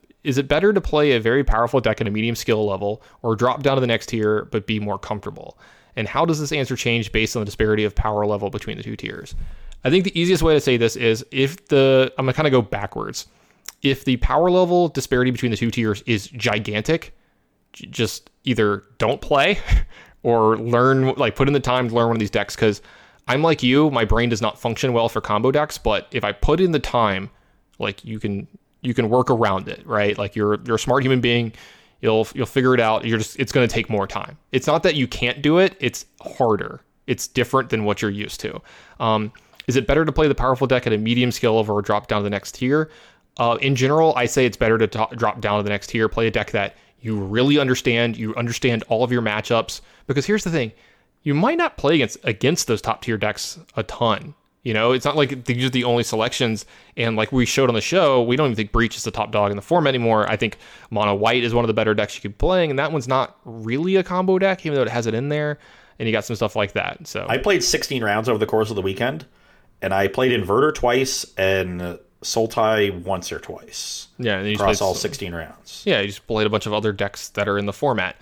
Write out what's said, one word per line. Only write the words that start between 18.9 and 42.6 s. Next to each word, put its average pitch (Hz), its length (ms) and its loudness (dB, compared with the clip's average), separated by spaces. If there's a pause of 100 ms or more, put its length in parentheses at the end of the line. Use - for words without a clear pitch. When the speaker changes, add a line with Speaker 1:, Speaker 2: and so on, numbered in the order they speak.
Speaker 1:
don't 120 240 -2
play 156 380 2 (320)
<laughs> - 320 -20
or 113 340 4
learn, 127 560 2
like, 120 240 0
put 139 100 2
in 151 60 4
the 143 80 2
time 123 260 0
to 113 80 -4
learn 117 120 4
one 117 100 2
of - 20 -2
these 104 120 -2
decks, 104 240 -2
'cause 107 260 2 (480)
I'm 135 140 2
like 165 180 2
you, 143 300 4
my 117 140 0
brain 117 240 2
does 110 120 -2
not 110 160 -2
function 120 360 -2
well 117 160 2
for - 100 -6
combo 110 320 0
decks, 147 260 -2
but 104 340 -2
if 117 120 -4
I 104 80 -2
put 151 300 2
in 185 100 4
the 151 80 2
time, 101 500 0 (480)
like, 104 280 -6
you 110 140 -10
can, 101 280 -6 (340)
you 123 120 -2
can 113 160 2
work 123 200 4
around 107 380 0
it, - 180 -14
right? 104 320 0
Like, 101 180 -6
you're, 104 280 0
you're 113 140 0
a - 20 -8
smart 131 240 0
human 131 160 2
being, 120 320 0 (500)
you'll, 110 320 2
you'll 131 120 -4
figure 127 280 2
it 120 60 4
out. 110 260 2
You're 113 120 0
just, - 200 -6
it's 127 140 -4
gonna 123 160 4
take 113 220 -4
more 98 180 0
time. - 300 -10 (160)
It's 131 120 0
not 151 180 2
that 156 120 2
you 131 120 0
can't 123 340 -4
do 151 180 4
it, 190 200 2
it's - 260 -4 (160)
harder. - 600 -2 (240)
It's - 220 -4
different 127 420 0
than 110 140 -2
what 104 180 -2
you're 107 100 -2
used 101 280 -10
to. - 220 -10 (380)
Um, 110 320 0 (360)
is 120 80 -2
it 127 100 2
better 151 200 2
to 156 80 -2
play 156 160 2
the 135 60 2
powerful 127 300 0
deck 123 220 0
at 110 60 2
a 107 40 2
medium 120 340 0
skill 113 260 0
level 107 180 0
or 104 60 0
drop 104 260 -2
down 107 140 -2
to - 20 -2
the 101 60 -4
next 101 260 -6
tier? 151 340 0 (460)